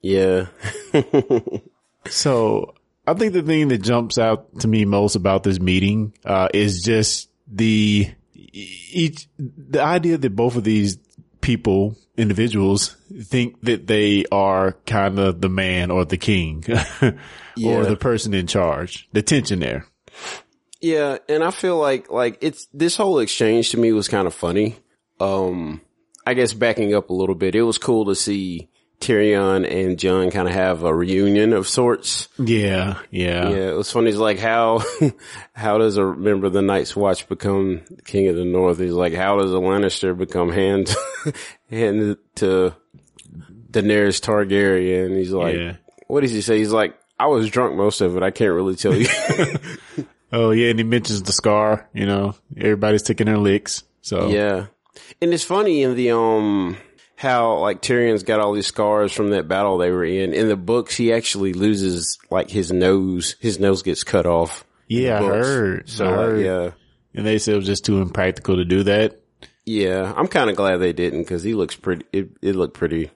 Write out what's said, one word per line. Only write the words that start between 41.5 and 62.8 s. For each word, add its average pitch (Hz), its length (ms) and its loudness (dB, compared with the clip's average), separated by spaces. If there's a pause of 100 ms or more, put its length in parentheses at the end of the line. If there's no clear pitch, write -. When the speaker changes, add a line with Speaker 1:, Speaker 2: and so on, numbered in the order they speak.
Speaker 1:
hand 107 480 -2 (180)
to 92 400 0 (960)
Daenerys 104 500 2
Targaryen? 95 960 0
He's 92 160 -2
like, 85 240 0
Speaker 2:
Yeah. 85 180 -8 (320)
Speaker 1:
what 143 140 0
does 131 100 0
he 107 100 -2
say? 110 160 2
He's 107 160 0
like, 107 240 0 (220)
"I 139 80 4
was 113 220 2
drunk 113 260 0
most 101 260 2
of 90 140 0
it. 90 80 0
I 95 80 2
can't 98 220 2
really 92 220 0
tell 101 200 0
you." 120 120 2
<laughs> - 1000 -4 (280)
Speaker 2:
Oh, 113 180 4
yeah, 117 180 4
and 113 100 0
he 113 40 0
mentions 110 400 0
the 90 80 -6
scar, 107 600 2
you 104 120 -4
know, 98 300 -2 (220)
everybody's 107 460 2
taking - 240 0
their - 100 2
licks, - 460 0 (180)
so. 92 260 -2
Speaker 1:
Yeah. 104 380 0 (560)
And 170 120 2
it's 160 120 -2
funny 180 380 2
in 127 120 0
the... 120 160 0
um, 107 640 2 (400)
how, 117 440 0
like, 95 220 -2
Tyrion's 117 420 0
got 107 180 0
all 104 100 0
these 104 160 -2
scars 104 460 0
from 104 160 -2
that 92 180 0
battle 95 300 0
they 87 140 0
were 90 120 0
in. 92 300 -2
In 107 160 2
the 104 80 0
books, 113 400 -2
he 117 160 2
actually 101 400 -2
loses, 95 640 0 (120)
like, 92 200 -2
his 92 240 -4
nose. 92 640 0